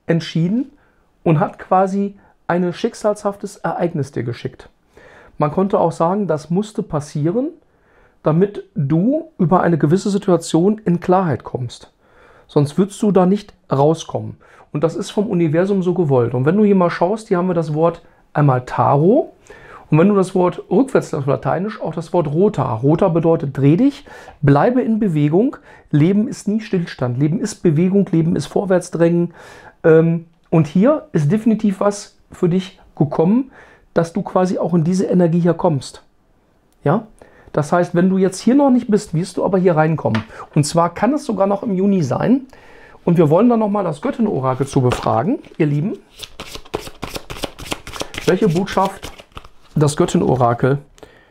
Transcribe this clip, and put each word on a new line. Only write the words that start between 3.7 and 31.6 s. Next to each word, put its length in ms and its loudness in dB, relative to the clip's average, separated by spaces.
dir 120 -6
geschickt. 460 -10
Man 140 0
konnte 280 0
auch 120 2
sagen, 360 -2
das 220 -4
musste 340 -4
passieren, 680 -4
damit 420 0
du 640 0
über 240 2
eine 160 2
gewisse 320 0
Situation 760 0
in 140 0
Klarheit 440 0
kommst. 480 -10
Sonst 300 0
würdest 240 -2
du 100 2
da 140 4
nicht 280 -2
rauskommen. 680 -2
Und 120 -2
das 120 -2
ist 160 -8
vom 160 -2
Universum 560 0
so 100 0
gewollt. 400 0
Und 120 -2
wenn 120 2
du 60 4
hier 120 4
mal 140 4
schaust, 380 -2
hier 100 0
haben 100 -2
wir 60 -2
das 200 -2
Wort 280 0
einmal 320 2
Tarot. 640 2
Und 100 4
wenn 100 4
du 60 2
das 180 0
Wort 380 0
rückwärts 420 0
auf 140 -4
Lateinisch, 520 -2
auch 140 -6
das 200 -8
Wort 140 0
Rota. 460 0
Rota 360 2
bedeutet 460 0
dreh 220 4
dich, 280 0
bleibe 400 4
in 180 0
Bewegung. 580 0
Leben 360 2
ist 200 -8
nie 140 -2
Stillstand. 580 -4
Leben 200 0
ist 220 -6
Bewegung, 500 2
Leben 240 0
ist 120 -4
Vorwärtsdrängen. 840 0
Ähm, 420 4
und 160 4
hier 460 2
ist 200 0
definitiv 480 0